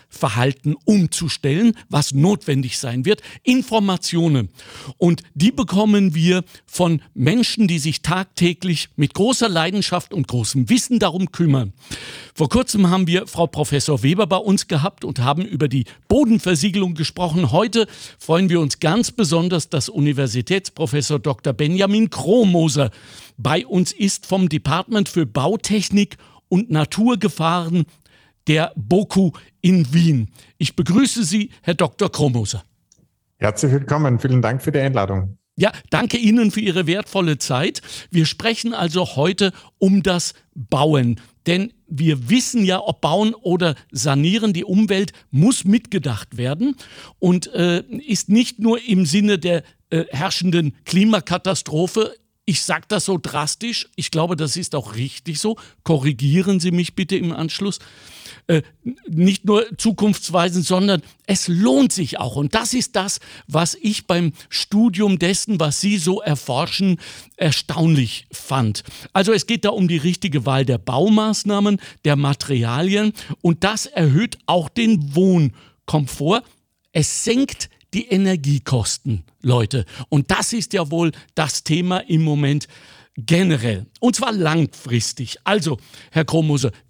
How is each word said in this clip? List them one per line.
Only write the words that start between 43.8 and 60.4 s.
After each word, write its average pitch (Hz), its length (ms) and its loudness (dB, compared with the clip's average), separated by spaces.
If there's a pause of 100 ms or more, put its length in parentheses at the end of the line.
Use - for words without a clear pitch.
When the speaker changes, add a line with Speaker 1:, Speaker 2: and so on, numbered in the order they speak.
Speaker 1:
Sanieren, 156 600 0
die 170 100 -4
Umwelt 196 500 0 (200)
muss 165 320 2
mitgedacht 175 720 -2
werden 156 400 -2 (420)
und, 180 340 0
äh, 175 280 0
ist 240 480 -6
nicht 226 320 2
nur 226 260 2
im 185 200 2
Sinne 202 340 2
der, 170 240 -2 (260)
äh, 165 200 -2
herrschenden 170 760 -2
Klimakatastrophe. 185 1300 0 (340)
Ich 160 140 0
sag - 260 -4
das 190 180 -2
so 190 140 0
drastisch, 151 760 -6
ich - 160 -8
glaube, 170 240 0
das 143 200 -4
ist - 200 -6
auch 120 180 -8
richtig 139 460 -8
so. 220 160 -2 (260)
Korrigieren 156 800 2
Sie 180 100 0
mich 175 240 -2
bitte 190 220 -4
im 170 160 -2
Anschluss. 165 480 -6 (640)
Äh, 160 160 2 (460)
nicht 185 360 2
nur 208 220 2 (100)
zukunftsweisend, 180 880 0